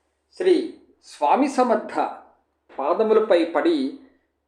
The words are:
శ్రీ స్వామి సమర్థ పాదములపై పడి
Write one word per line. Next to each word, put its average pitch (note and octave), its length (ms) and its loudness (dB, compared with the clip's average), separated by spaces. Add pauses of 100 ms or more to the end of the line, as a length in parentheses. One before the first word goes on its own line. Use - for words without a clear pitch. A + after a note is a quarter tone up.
(340)
శ్రీ D#3+ 480 0 (220)
స్వామి G3 440 0
సమర్థ A#3 720 -2 (600)
పాదములపై G#3 640 2
పడి D3+ 540 -2 (480)